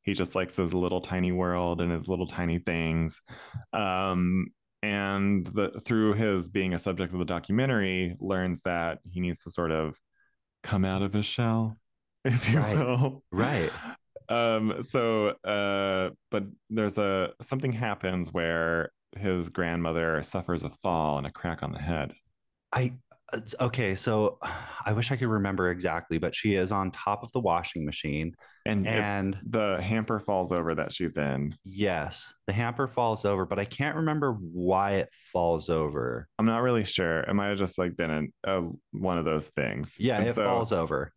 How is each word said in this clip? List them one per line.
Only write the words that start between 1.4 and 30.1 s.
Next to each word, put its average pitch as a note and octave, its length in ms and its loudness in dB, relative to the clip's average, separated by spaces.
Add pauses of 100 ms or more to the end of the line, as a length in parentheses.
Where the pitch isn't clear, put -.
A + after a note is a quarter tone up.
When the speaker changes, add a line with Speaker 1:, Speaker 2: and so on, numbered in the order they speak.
Speaker 1:
and F2 100 2
his E2+ 180 -2
little F2+ 180 0
tiny F2 320 -2
things. E2 640 -2 (500)
Um, F#2 760 0 (340)
and G2 640 0
the, F#2+ 360 -2
through A2 320 4
his G2 360 0
being F#2 240 0
a E2 40 -2
subject F2+ 360 -2
of F#2 40 -2
the F2+ 60 0
documentary, F#2 960 0
learns F#2 420 0
that E2+ 360 -2 (120)
he F2 100 -6
needs F2 240 -2
to E2+ 60 -10
sort E2+ 220 -2
of D#2 260 0 (640)
come F#2+ 220 0
out F#2+ 180 0
of G2 120 -2
his G#2 100 2
shell, A2+ 540 0 (220)
<laughs> - 240 -20
if A#2+ 260 2
you C#3 80 4
Speaker 2:
Right. G#2+ 180 2
Speaker 1:
will. C3 460 0 (100)
Speaker 2:
Right. G2+ 380 2 (580)
Speaker 1:
Um, A2+ 600 2
so, A2+ 400 4 (160)
uh, G2 640 2 (200)
but G2+ 140 -2 (260)
there's G#2+ 280 0
a, G2 320 2 (120)
something C3+ 300 -2
happens F#2+ 600 -2
where E2 580 0 (260)
his F#2 320 0
grandmother E2 720 0
suffers F2 420 -4
a D2+ 60 -6 (120)
fall D#2+ 360 2
and C#2+ 80 -4
a D#2+ 40 -6
crack E2 320 -6
on D#2 100 -6
the D#2 80 -8
head. D2+ 320 -4 (600)
Speaker 2:
I, B2+ 220 0 (380)
it's, A2 280 -6
okay, A#2 340 0
so G#2+ 480 2
<sighs> - 440 -8
I G#2+ 60 2
wish A#2 180 2
I C3+ 60 2
could A#2 120 0
remember G2 420 2
exactly, E2+ 480 0
but E2 160 0
she G#2 220 2
is F#2 160 2
on F#2+ 180 2
top G2+ 320 -2
of A#2+ 100 -16
the B2+ 80 0
washing E2+ 440 0
machine, D2+ 480 -4 (340)
Speaker 1:
And G2+ 200 2
it, A2 80 0
Speaker 2:
and G2+ 440 0 (100)
Speaker 1:
the G#2 340 2
hamper A2 380 0